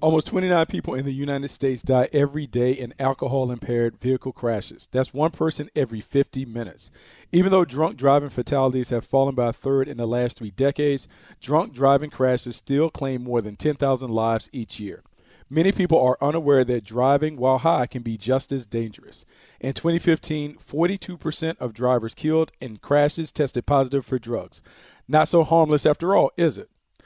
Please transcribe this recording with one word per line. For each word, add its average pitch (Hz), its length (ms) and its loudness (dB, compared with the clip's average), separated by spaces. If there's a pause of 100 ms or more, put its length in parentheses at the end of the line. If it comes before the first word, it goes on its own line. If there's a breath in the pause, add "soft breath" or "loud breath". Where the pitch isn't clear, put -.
Almost 160 260 2
twenty-nine 180 380 2
people - 300 -6
in 135 100 -4
the 135 80 -4
United 139 340 -4
States 131 340 -2
die 127 300 4
every 143 340 0
day 123 280 0
in 127 260 -8
alcohol-impaired 123 1000 -2
vehicle 127 320 -2
crashes. - 580 -6
That's 131 220 -2
one 151 180 0
person 160 460 -4
every 113 240 -2
fifty 135 440 -2
minutes. 113 460 -12 (400 soft breath)
Even 185 200 4
though 190 140 6
drunk 151 320 -2
driving 139 320 2
fatalities 131 600 -2
have 117 160 -2
fallen 135 280 0
by 123 160 0
a 110 40 -6
third 135 340 -2
in 147 100 -12
the 120 100 -4
last 120 300 -2
three 107 140 -12
decades, 139 560 0 (340 loud breath)
drunk 160 320 0
driving 139 360 2
crashes 127 480 -2
still 147 320 0
claim 131 340 -6
more 120 180 -2
than 104 140 -10
ten 147 200 -2
thousand 135 360 0
lives 110 400 0
each 120 300 -10
year. 98 220 -10 (460 soft breath)
Many 165 220 2
people 165 300 2
are 127 180 2
unaware 143 460 2
that 120 180 -2
driving 139 540 0
while 127 220 2
high 156 260 2
can 123 160 -10
be 117 160 -6
just 127 340 -2
as 131 140 -6
dangerous. - 600 -10 (360 soft breath)
In 131 120 -4
twenty 165 240 0
fifteen, 151 600 -2
forty-two 180 580 -4
percent 160 460 -6
of 120 120 -6
drivers 117 400 0
killed 156 460 0
in 113 180 -12
crashes 147 540 0
tested 135 340 -2
positive 135 400 0
for 131 140 -2
drugs. 113 420 -8 (460 soft breath)
Not 156 220 2
so 165 160 4
harmless 151 400 4
after 165 300 2
all, 160 200 4
is 156 220 0
it? 98 120 -16 (360 soft breath)